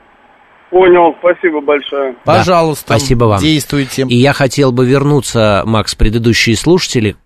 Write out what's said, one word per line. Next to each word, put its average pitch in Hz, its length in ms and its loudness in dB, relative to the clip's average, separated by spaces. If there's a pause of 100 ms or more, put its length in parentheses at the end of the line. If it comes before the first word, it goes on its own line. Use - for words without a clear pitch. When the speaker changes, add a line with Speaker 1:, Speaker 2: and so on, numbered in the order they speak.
(760)
Speaker 1:
Понял, 180 460 4
спасибо 170 400 -2
большое. 139 540 -4
Speaker 2:
Да. - 100 -20
Speaker 3:
Пожалуйста, 165 580 0 (160)
Speaker 2:
Спасибо 123 280 0
вам. 101 120 2
Speaker 3:
действуйте. 139 720 -2
Speaker 2:
И 120 80 0
я 135 160 4
хотел 135 400 0
бы 127 120 0
вернуться, 123 800 0
Макс, 107 300 -2
предыдущие 113 600 0
слушатели, 131 580 -2 (120)